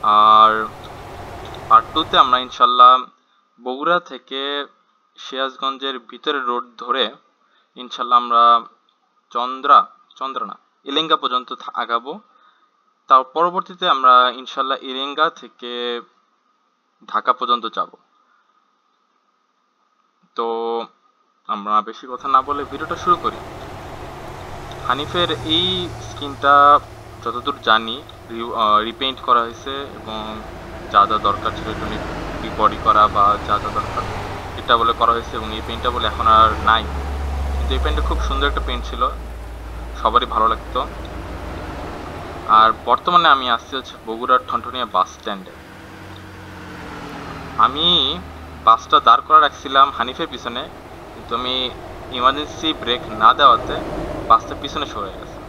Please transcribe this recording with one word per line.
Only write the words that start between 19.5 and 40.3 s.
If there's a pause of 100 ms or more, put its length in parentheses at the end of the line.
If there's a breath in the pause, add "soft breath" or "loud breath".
তো (1000)
আমরা
বেশি
কথা
না
বলে
ভিডিওটা
শুরু
করি। (1500)
হানিফের
এই (120)
স্কিনটা (460)
যতদূর
জানি (280)
রি-,
আহ,
repaint
করা
হয়েছে,
এবং (500)
যা
যা
দরকার
ছিল
একটু
রি-,
রিবডি
করা
বা (100)
যা
যা
দরকার (540)
এটা
বলে
করা
হয়েছে,
এবং
এই
পেইন্টটা
বলে
এখন
আর (140)
নাই, (720)
কিন্তু
এই
পেইন্টটা
খুব
সুন্দর
একটা
পেইন্ট
ছিল, (920)
সবারই
ভালো